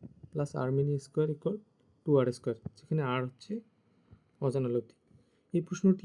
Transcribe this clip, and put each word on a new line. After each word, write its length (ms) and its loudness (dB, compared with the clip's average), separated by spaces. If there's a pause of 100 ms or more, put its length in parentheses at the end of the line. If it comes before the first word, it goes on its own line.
(300)
plus 200 -4 (160)
R 100 0
mini 180 2 (120)
square 280 0
equal 220 -4 (480)
two 100 4 (100)
R 40 2 (100)
square, 200 -4 (200)
যেখানে 240 -2 (120)
আর 140 0
হচ্ছে 240 -14 (920)
অজানা 280 0
লব্ধি। 200 -4 (600)
এই 120 2
প্রশ্নটি 380 2